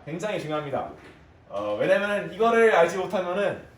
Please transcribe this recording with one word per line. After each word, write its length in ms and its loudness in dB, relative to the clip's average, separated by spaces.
굉장히 360 -6
중요합니다. 500 -6
어, 320 -4
왜냐면은 520 0
이거를 420 4
알지 220 4
못하면은 640 -2